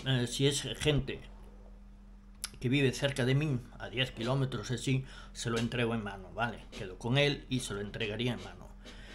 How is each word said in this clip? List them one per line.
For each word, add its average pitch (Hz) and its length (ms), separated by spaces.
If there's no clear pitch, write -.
eh, 127 220
si 139 200
es 139 160
gente 139 420
que 131 80
vive 131 240
cerca 139 320
de 131 120
mí, 143 260
a 110 100
diez 127 220
kilómetros, 127 600
así, 131 340
se - 180
lo 113 100
entrego 117 360
en 110 80
mano, 98 300
¿vale? 110 320
Quedo 98 220
con 123 180
él 143 320
y 127 120
se - 120
lo 101 60
entregaría 107 540
en 92 100
mano. 92 240